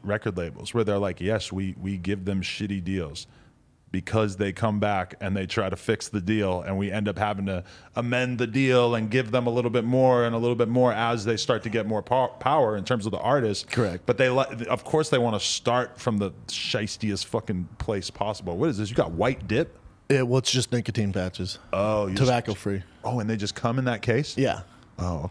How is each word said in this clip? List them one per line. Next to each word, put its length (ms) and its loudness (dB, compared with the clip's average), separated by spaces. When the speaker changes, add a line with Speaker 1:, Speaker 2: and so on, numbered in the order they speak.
Speaker 1:
record 340 -2
labels 360 -8
where 100 2
they're 140 2
like, 240 -2
"Yes, 300 -2
we, 280 -4
we 180 -4
give 280 -4
them 160 0
shitty 420 -4
deals 440 -6
because 460 0
they 160 -2
come 280 0
back 420 -2
and 140 -2
they 120 -2
try 220 0
to 60 -4
fix 340 -2
the 100 -2
deal, 420 2
and 160 -4
we 140 -2
end 160 -2
up 100 -4
having 280 -2
to 180 -2
amend 420 0
the 80 2
deal 500 4
and 140 0
give 220 0
them 160 2
a 20 2
little 220 0
bit 140 0
more 400 6
and 100 0
a 20 0
little 200 0
bit 100 2
more 240 4
as 320 0
they 140 0
start 260 0
to 60 -4
get 180 0
more 160 -2
pow-, 240 2
power 500 2
in 60 -4
terms 240 0
of 40 -4
the 80 -2
artist." 520 0
Speaker 2:
Correct. 340 0
Speaker 1:
But 140 2
they, 100 6
li-, 400 0
of 140 -2
course, 260 0
they 80 4
wanna 220 2
start 600 0
from 180 0
the 140 0
shiestiest 760 -4
fucking 440 -2
place 320 -4
possible. 460 -4
What 120 2
is 80 -2
this? 120 -2
You 60 -6
got 180 0
white 340 0
dip? 320 -2
Speaker 2:
Yeah, 140 4
well, 160 4
it's 120 0
just 200 0
nicotine 400 0
patches. 460 -4
Speaker 1:
Oh, 340 2
you 80 -2
just 120 4
Speaker 2:
Tobacco 260 2
free. 300 -4
Speaker 1:
Oh, 160 -2
and 100 -2
they 80 0
just 180 -4
come 240 -2
in 60 0
that 180 -2
case? 340 0
Speaker 2:
Yeah. 240 2
Speaker 1:
Oh, 320 -2